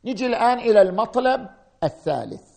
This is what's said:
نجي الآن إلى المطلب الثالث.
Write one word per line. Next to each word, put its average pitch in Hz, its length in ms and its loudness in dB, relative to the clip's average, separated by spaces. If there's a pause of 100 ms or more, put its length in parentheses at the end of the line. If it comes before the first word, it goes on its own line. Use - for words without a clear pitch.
نجي 254 220 -4
الآن 240 320 0
إلى 220 220 4
المطلب 233 680 0 (340)
الثالث. 135 720 -8